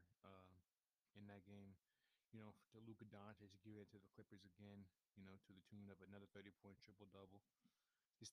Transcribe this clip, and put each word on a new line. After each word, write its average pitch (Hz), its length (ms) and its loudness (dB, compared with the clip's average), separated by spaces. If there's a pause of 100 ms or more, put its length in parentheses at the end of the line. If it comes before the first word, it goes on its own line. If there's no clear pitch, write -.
(240)
uh, 92 320 -6 (600)
in 104 120 4
that 101 160 2
game. 98 320 0 (560)
You 110 80 4
know, 107 120 4 (200)
to 110 120 -2
Luka 113 240 4
Doncic, 101 520 2
giving 107 200 2
it 98 120 0
to 104 80 -2
the 98 120 -10
Clippers 98 320 -4
again, 101 440 0 (280)
you 98 80 2
know, 95 120 4 (120)
to 104 40 -4
the 92 160 -4
tune 101 240 2
of 92 120 0
another 98 280 0
thirty-point 98 520 0
triple-double, 98 560 -2 (800)
his 110 120 4